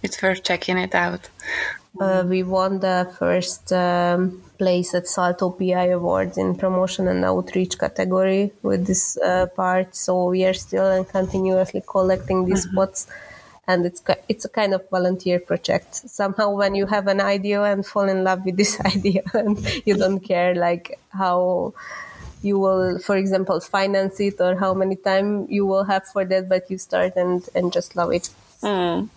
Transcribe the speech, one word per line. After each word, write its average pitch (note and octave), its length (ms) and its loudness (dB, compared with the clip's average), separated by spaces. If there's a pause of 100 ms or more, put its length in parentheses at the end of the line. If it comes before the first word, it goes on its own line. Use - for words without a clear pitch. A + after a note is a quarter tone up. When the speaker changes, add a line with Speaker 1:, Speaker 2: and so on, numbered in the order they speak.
Speaker 1:
It's - 180 -6
worth F#3 220 0
checking F#3 340 -2
it F#3 180 -2
out. F3 340 0 (680)
Speaker 2:
Uh, F#3+ 260 2
we F#3 160 2
won F#3+ 380 0
the F3+ 400 0
first, F3 520 0
um, F3+ 680 2 (160)
place F3+ 360 2
at F3+ 140 -2
Salto F3+ 440 0
P F#3 220 0
I F3+ 140 2
Awards F3+ 500 0
in F#3 180 0
promotion F#3 520 0
and F3+ 180 0
outreach F#3 520 0
category F#3+ 720 0 (120)
with G3 240 0
this, - 300 -2
uh, F#3 380 2
part. F#3 400 0
So F3+ 340 0
we F#3 160 2
are F#3 80 2
still F#3+ 380 -2
and F#3 160 0
continuously F#3+ 760 0
collecting F#3 600 0
these F#3 200 0
Speaker 1:
Mm-hmm. F#3+ 100 -6
Speaker 2:
spots. F#3+ 320 -2 (600)
And F3+ 180 2
it's F3 140 -4
ki-, - 300 -2
it's G#3+ 160 -2
a - 40 -8
kind G3+ 240 0
of F#3 160 -4
volunteer F3+ 500 0
project. F3 540 -2 (160)
Somehow G3+ 460 -2
when G3 200 0
you G3 120 0
have G3+ 200 0
an G3 140 2
idea G3+ 420 0
and G3 220 0
fall G3+ 240 0
in F#3+ 140 2
love F#3+ 220 0
with F#3 120 -2
this G3+ 240 0
<laughs> G3 140 0
idea F#3+ 260 2 (120)
and G#3 240 2 (280)
you G3+ 100 4
don't F#3+ 260 2
care, F3+ 340 0
like, F3 420 -2 (120)
how F3+ 640 0 (680)
you G3+ 140 2
will, F#3 420 2
for G3+ 180 -2
example, F#3+ 420 0
finance G3 600 0
it G3+ 220 -2
or F3+ 140 2
how F#3+ 180 0
many F#3+ 220 0
time G3 540 0
you G3+ 160 0
will F#3+ 180 2
have G3 240 0
for G3 180 -2
that, F#3 240 0
but F#3 220 0
you F#3+ 60 -4
start F#3 380 0
and, F3+ 380 0
and F3+ 200 2
just - 220 -4
love F3 160 0
it. - 180 -2 (340)
Speaker 1:
Mm. F#3 540 0